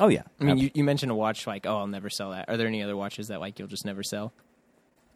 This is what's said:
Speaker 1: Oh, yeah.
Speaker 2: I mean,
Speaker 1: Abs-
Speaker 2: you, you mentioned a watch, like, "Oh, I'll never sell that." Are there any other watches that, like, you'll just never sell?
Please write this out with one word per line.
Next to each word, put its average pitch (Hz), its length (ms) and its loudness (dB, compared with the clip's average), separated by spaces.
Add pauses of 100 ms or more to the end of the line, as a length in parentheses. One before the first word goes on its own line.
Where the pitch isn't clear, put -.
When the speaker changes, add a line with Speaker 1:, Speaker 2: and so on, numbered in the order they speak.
Speaker 1:
Oh, 208 80 8
yeah. 113 140 4 (180)
Speaker 2:
I - 20 -2
mean, 143 120 6
Speaker 1:
Abs- 131 80 4
Speaker 2:
you, 139 120 2
you 147 80 2
mentioned 143 300 2
a - 20 0
watch, 107 320 0
like, 98 200 -6
"Oh, 107 120 0
I'll 101 80 -2
never 101 240 -6
sell 98 220 -6
that." 92 160 -8
Are 117 80 -2
there 113 100 2
any 110 160 0
other 101 140 -2
watches 101 320 -6
that, 101 100 -6
like, 98 220 -8
you'll 98 80 -10
just 101 180 -8
never 98 160 -6
sell? 107 300 -6 (840)